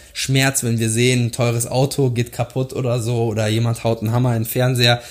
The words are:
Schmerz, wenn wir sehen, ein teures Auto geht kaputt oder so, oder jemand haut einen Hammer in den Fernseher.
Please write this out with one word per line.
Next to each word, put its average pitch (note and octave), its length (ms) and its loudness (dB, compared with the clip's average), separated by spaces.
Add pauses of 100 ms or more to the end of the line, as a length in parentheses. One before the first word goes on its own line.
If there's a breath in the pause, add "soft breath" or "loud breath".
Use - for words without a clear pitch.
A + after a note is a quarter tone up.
(120 loud breath)
Schmerz, C3+ 520 0
wenn A#2 160 0
wir A2+ 100 0
sehen, B2 360 4
ein A2+ 60 -2
teures A#2 360 0
Auto C3+ 420 0
geht A#2 220 -2
kaputt C3 400 -4
oder B2 280 -2
so, A#2 260 0
oder G#2+ 200 0
jemand A2+ 380 0
haut A2+ 160 0
einen A2 100 -2
Hammer A#2+ 240 2
in A2+ 80 0
den A2 60 -6
Fernseher. B2 520 2 (100)